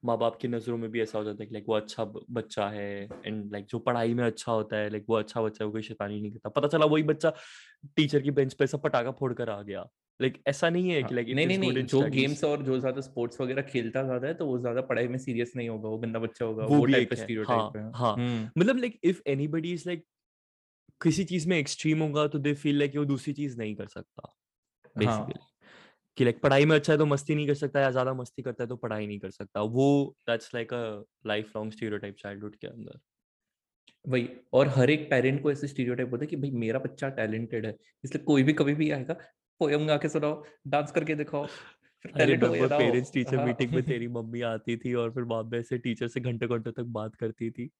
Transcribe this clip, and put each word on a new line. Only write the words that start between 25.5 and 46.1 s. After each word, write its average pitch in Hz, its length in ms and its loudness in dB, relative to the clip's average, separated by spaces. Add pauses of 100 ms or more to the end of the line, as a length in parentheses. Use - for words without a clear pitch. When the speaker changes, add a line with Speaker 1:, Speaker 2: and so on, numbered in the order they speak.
Speaker 1:
कि, 131 80 6
like, 117 140 2
पढ़ाई 139 260 6
में 156 100 6
अच्छा 151 180 4
है, 151 60 4
तो 156 60 6
मस्ती 143 300 0
नहीं 147 120 0
कर 147 60 2
सकता, 143 260 -2
या 135 120 4
ज्यादा 127 220 0
मस्ती 127 280 -10
करता 123 220 -6
है, 117 40 -6
तो 123 80 -6
पढ़ाई 107 320 -6
नहीं 104 120 -8
कर 95 100 -10
सकता। 101 320 -8
वो, 135 560 4 (120)
that's 117 260 -2
like 117 180 -6
a 110 280 -6 (260)
lifelong 107 440 -4
stereotype 104 440 -6 (100)
childhood 101 300 -12
के - 120 -14
अंदर। 120 320 -16 (1080)
Speaker 2:
वही, 127 220 0 (240)
और 139 140 8
हर 131 220 6
एक 151 200 2
पेरेंट 135 340 2
को 147 80 2
ऐसे 139 160 -4
स्टीरियोटाइप 123 440 -2
होता 123 120 -4
है 147 40 -6
कि 165 80 -6
भाई, 139 160 -4
मेरा 117 280 -2
बच्चा 135 300 -6
टैलेंटेड 113 560 -4
है, 110 120 -6 (260)
इसलिए 135 200 -6
कोई 139 200 6
भी 151 100 6
कभी 143 220 4
भी 151 160 2
आएगा, 139 220 -4 (460)
पोएम 151 280 4
गा 151 100 4
के 147 120 0
सुनाओ, 151 340 -2 (240)
डांस 143 240 0
करके 156 240 0
दिखाओ, 147 300 -4
फिर - 680 -18
Speaker 1:
अरे, 147 140 4
Speaker 2:
टैलेंट 127 180 6
हो - 120 4
या - 60 2
Speaker 1:
remember 131 80 4
Speaker 2:
ना 143 60 2
हो। 139 60 4
Speaker 1:
parents 123 360 2
teacher 131 220 2
Speaker 2:
हाँ। 139 80 2
Speaker 1:
meeting 123 260 0
में 127 100 2
Speaker 2:
<laughs> - 20 -2
Speaker 1:
तेरी 120 220 -2
मम्मी 120 340 -6
आती 117 360 -2
थी 123 160 -4
और 117 180 0
फिर 127 120 -4
बाद 113 220 -2
में 120 140 -2
ऐसे 120 180 -4
टीचर 120 300 -2
से 117 120 -4